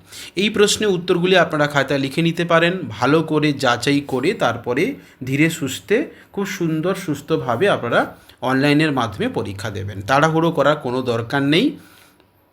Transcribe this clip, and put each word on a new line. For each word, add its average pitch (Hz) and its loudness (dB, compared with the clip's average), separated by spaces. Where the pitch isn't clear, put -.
এই 208 0
প্রশ্নের 214 2
উত্তরগুলি 180 2
আপনারা 156 2
খাতায় 143 0
লিখে 139 -4
নিতে 165 0
পারেন, 170 4
ভালো 127 2
করে 151 0
যাচাই 127 0
করে 139 -2
তারপরে 131 -2
ধীরে 135 2
সুস্থে 196 -2
খুব 196 -4
সুন্দর 170 -2
সুস্থভাবে 147 -2
আপনারা 143 0
অনলাইনের 143 2
মাধ্যমে 131 -2
পরীক্ষা 104 -6
দেবেন। 101 -8
তাড়াহুড়ো 160 2
করার 147 2
কোনো 131 -4
দরকার 117 -2
নেই। 165 2